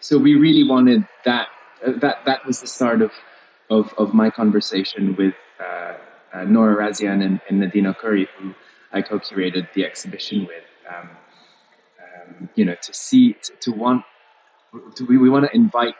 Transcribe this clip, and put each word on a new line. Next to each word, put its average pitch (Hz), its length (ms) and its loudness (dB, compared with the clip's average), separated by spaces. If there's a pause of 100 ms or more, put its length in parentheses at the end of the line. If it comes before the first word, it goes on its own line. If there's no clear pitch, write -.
so 147 180 0
we 143 160 6
really 151 300 6
wanted 127 420 4 (180)
that, 120 240 -2 (380)
uh, 131 120 -2
that, 139 280 -2
that 135 180 -2
was 131 160 -6
the - 60 -16
start 117 340 0
of, 107 120 0 (580)
of, 107 260 0
of 101 160 -2
my 110 160 4
conversation 98 880 -2
with, 95 180 0 (260)
uh, 87 340 -8 (380)
uh, 92 120 -12
Nora 107 320 4
Razian 101 480 -2
and, 95 240 -2
and 98 120 0
Nadine 95 340 0
Curry, 104 340 -2 (100)
who 95 160 -14 (380)
I 95 100 -4
co-curated 92 720 -6
the 95 100 -2
exhibition 95 640 -10
with. 82 180 -18 (240)
Um, 87 220 -18 (920)
um, - 540 -20
you 214 100 2
know, 175 180 -4
to - 120 -18
see, - 400 4
to, - 260 -18
to 120 120 -6
want, 120 320 -2 (880)
to, 131 120 -12
we, 127 120 4
we 127 100 6
wanna 139 240 2
invite 117 480 2